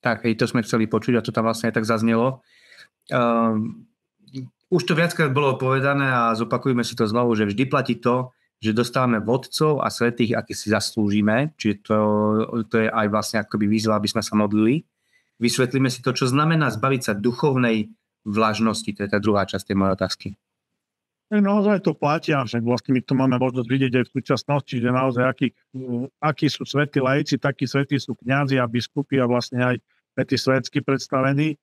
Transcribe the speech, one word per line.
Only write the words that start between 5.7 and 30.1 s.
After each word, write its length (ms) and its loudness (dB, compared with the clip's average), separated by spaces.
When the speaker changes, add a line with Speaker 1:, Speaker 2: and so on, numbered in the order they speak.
Speaker 1:
a 240 2
zopakujme 560 0
si 80 -10
to 80 2
znovu, 320 2
že 80 2
vždy 240 0
platí 320 -2
to, 320 0
že 80 2
dostávame 480 0
vodcov 640 -2
a 80 -2
svätých, 400 0
aké 240 -4
si 160 -2
zaslúžime, 880 2
čiže 240 -2
to, 120 0
to 80 2
je 80 2
aj 240 0
vlastne 320 -2
akoby 240 -2
výzva, 320 2
aby 80 -2
sme 160 -2
sa 80 -8
modlili. 560 2
Vysvetlíme 560 0
si 80 -10
to, 160 -2
čo 160 0
znamená 400 2
zbaviť 320 -2
sa 80 -2
duchovnej 800 0
vlažnosti, 640 0
to 160 -6
je 80 -6
tá 80 2
druhá 240 2
časť 240 -8
tej 80 0
mojej 160 2
otázky. 360 -4
Speaker 2:
Tak 160 2
naozaj 400 2
to 80 2
platí 400 0
a 140 0
však 180 -2
vlastne 320 0
my 80 0
to 80 -2
máme 240 4
možnosť 320 0
vidieť 320 0
aj 80 0
v 80 -20
súčasnosti, 640 -2
že 80 0
naozaj 400 0
akí, 180 -2
akí 240 0
sú 160 -6
svätí 400 -2
laici, 320 0
takí 320 -2
svätí 320 -2
sú 160 -8
kňazi 400 0
a 80 2
biskupy 560 -2
a 80 2
vlastne 320 -2
aj 160 2